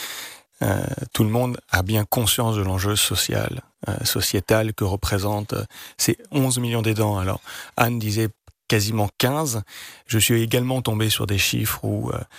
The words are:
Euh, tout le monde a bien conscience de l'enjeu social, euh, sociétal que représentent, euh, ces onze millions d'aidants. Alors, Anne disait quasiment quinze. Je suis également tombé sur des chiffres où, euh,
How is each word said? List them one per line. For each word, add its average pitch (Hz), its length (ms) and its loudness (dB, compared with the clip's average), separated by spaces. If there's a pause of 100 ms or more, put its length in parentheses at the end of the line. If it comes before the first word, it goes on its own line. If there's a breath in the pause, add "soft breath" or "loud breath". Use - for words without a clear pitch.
(640 loud breath)
Euh, 98 200 2 (300)
tout 113 100 4
le 107 60 2
monde 123 280 0 (120)
a - 120 4
bien 104 220 2
conscience 113 540 2
de 104 40 2
l'enjeu 95 360 0
social, - 640 0 (260)
euh, 101 160 -2
sociétal 110 720 2
que - 100 -4
représentent, 104 680 -2
euh, 104 100 -2 (340 loud breath)
ces - 200 2 (120)
onze 131 300 2
millions 117 220 0
d'aidants. 107 360 2
Alors, 95 220 -2 (380 loud breath)
Anne 117 220 2
disait 107 280 0 (400)
quasiment 107 500 2
quinze. 131 440 0 (460 loud breath)
Je 113 120 0
suis 113 220 4
également 123 400 0
tombé 110 280 0
sur 107 160 -2
des 98 120 0
chiffres - 460 0
où, 107 260 -2
euh, - 100 -4 (200 loud breath)